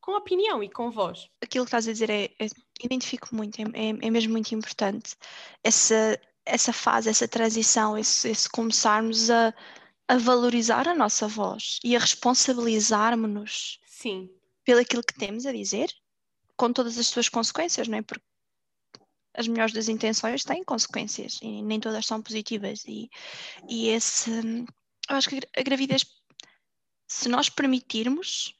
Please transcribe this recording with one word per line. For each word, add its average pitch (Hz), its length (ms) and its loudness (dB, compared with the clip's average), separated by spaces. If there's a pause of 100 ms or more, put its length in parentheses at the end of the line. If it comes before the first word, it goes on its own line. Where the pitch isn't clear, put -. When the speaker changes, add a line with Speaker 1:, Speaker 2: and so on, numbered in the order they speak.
Speaker 1:
com - 120 -6
opinião 392 500 0
e 202 60 -6
com 233 220 -6
voz." 190 380 -4 (120)
Speaker 2:
Aquilo - 240 -2
que 240 40 -12
estás 226 200 0
a 226 40 -2
dizer 220 180 0
é, 208 140 0 (140)
é, 220 100 -4 (340)
identifico 247 520 -4
muito, 214 260 -6
é, 214 40 -4
é, 220 240 -4 (180)
é 226 40 2
mesmo 226 220 2
muito 220 220 -2
importante. 214 600 -4 (460)
Essa, 220 580 4 (240)
essa - 280 0
fase, 226 360 2
essa 220 200 2
transição, 220 680 2
esse, - 320 0
esse 220 220 0
começarmos 226 800 2
a, 226 240 6 (560)
a 254 80 6
valorizar 240 680 4
a 349 60 2
nossa 214 340 2
voz 214 560 -4
e 240 100 2
a 240 60 6
responsabilizarmos-nos 226 1900 2
Speaker 1:
Sim. 190 420 -8 (360)
Speaker 2:
pelo 240 160 8
aquilo 240 240 -2
que - 100 -6
temos 220 320 -6
a 269 60 -4
dizer, 214 360 -4 (680)
com 240 160 2
todas 240 260 -2
as 240 80 0
suas 240 220 0
consequências, 233 580 -2
não 220 120 -4
é? 220 40 -4
Porque - 220 -10 (1080)
as 233 140 -4
melhores 226 260 0
das 220 160 -2
intenções 226 540 -2
têm 339 220 -4
consequências - 760 -4
e 214 220 -10
nem 214 160 -2
todas 220 280 -4
são 220 140 -4
positivas. 214 680 -6
E, 214 220 -10 (600)
e 226 220 0
esse, 226 420 0 (760)
eu 277 80 0
acho 269 120 2
que 269 100 -4 (180)
a 262 60 0
gravidez, 269 420 2 (1000)
se - 220 -6
nós 254 200 2
permitirmos 262 1120 -2